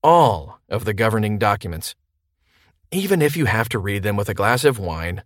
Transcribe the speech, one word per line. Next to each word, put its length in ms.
all 640
of 160
the 100
governing 440
documents. 580
Even 300
if 160
you 80
have 240
to 100
read 240
them 140
with 100
a 60
glass 320
of 140
wine 460